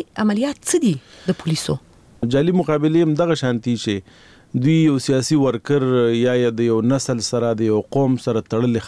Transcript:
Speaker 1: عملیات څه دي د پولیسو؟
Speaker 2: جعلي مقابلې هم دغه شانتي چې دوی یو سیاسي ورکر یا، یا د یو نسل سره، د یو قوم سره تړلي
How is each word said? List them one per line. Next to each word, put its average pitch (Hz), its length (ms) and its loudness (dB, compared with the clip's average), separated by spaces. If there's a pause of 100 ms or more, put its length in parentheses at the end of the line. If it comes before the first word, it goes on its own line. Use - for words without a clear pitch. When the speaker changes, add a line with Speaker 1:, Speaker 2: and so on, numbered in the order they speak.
(240)
Speaker 1:
عملیات 220 400 -2
څه 349 220 0
دي 175 80 2 (340)
د 185 160 -2
پولیسو؟ 156 320 -4 (480)
Speaker 2:
جعلي 139 280 2
مقابلې 160 540 2
هم 151 140 0
دغه 170 220 2
شانتي 120 340 -2
چې 101 260 -4 (600)
دوی 156 160 4
یو 147 180 4
سیاسي 131 460 0
ورکر 131 420 0 (280)
یا، 123 280 2
یا 120 80 2
د 113 100 -6 (120)
یو 110 180 0
نسل 127 380 -2
سره، 117 260 -2
د 110 160 -2
یو 107 100 2 (160)
قوم 131 300 0
سره 113 240 -2
تړلي 117 380 0